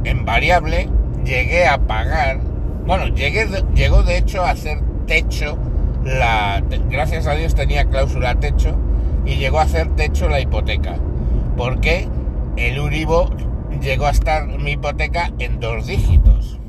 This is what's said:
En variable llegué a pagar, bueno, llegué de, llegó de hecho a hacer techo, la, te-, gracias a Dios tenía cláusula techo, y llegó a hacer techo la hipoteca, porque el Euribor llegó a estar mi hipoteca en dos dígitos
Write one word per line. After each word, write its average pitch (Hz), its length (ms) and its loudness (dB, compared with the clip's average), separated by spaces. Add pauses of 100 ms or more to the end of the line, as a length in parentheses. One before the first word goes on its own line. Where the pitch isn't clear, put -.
En - 220 -2
variable 160 640 0 (360)
llegué 131 420 0
a 139 120 2
pagar, - 600 0 (460)
bueno, 175 220 0
llegué 156 380 0
de, 190 180 -2 (120)
llegó - 280 6
de 180 140 2
hecho 185 260 0
a 160 80 0
hacer 151 280 -4 (280)
techo, 151 500 0 (460)
la, 113 680 0
te-, 123 200 -2
gracias 151 380 -2
a 147 60 0
Dios 156 220 0
tenía 139 300 2
cláusula 127 500 0
techo, 127 420 2 (480)
y 135 100 0
llegó 135 240 0
a 156 40 4
hacer 156 320 0
techo 156 340 0
la 143 100 2
hipoteca, - 560 -2 (600)
porque 127 520 0 (500)
el 120 200 -2
Euribor 151 580 0 (440)
llegó 135 280 0
a 143 40 2
estar 156 360 2
mi 143 240 -4
hipoteca 147 680 -4
en 117 200 -4
dos 113 260 -4
dígitos - 840 4